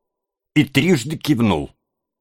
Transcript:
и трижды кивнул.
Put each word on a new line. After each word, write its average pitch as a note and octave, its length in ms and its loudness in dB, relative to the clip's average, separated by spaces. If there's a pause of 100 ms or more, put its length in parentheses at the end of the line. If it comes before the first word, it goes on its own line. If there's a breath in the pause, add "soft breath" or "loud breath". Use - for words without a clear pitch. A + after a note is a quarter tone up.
(540)
и D3+ 120 2
трижды D3+ 500 0
кивнул. G#2 560 -2 (500)